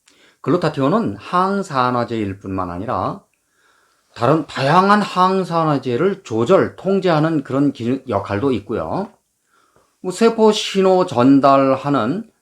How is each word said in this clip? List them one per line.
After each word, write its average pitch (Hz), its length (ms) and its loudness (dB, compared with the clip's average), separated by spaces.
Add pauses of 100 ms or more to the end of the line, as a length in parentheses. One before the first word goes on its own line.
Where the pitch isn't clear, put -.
(400)
글루타티온은 147 760 -2
항산화제일 123 1200 -4
뿐만 95 300 -8
아니라 110 520 -6 (920)
다른 143 320 0
다양한 185 540 2
항산화제를 170 1200 -2
조절, 117 520 0
통제하는 165 680 0
그런 139 280 0
기능, 123 340 -4
역할도 107 460 -2
있고요. 110 560 -6 (920)
뭐 185 120 -8
세포 220 400 4
신호 190 540 0
전달하는 135 1200 2 (140)